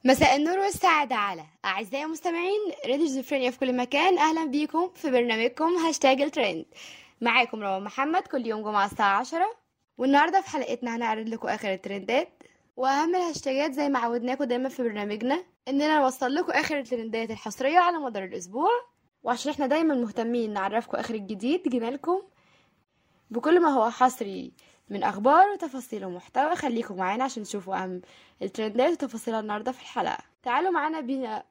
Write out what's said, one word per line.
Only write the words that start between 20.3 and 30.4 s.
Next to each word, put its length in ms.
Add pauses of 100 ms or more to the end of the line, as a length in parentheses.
نعرفكم 440
آخر 180
الجديد، 540
جينا 220
لكم 320 (1080)
بكل 300
ما 80
هو 220
حصري 640 (380)
من 120
أخبار 460
وتفاصيل 560
ومحتوى. 520
خليكم 400
معانا 280
عشان 180
تشوفوا 340
أهم 240 (420)
الترندات 500
وتفاصيلها 480
النهاردة 320
في 100
الحلقة. 360 (240)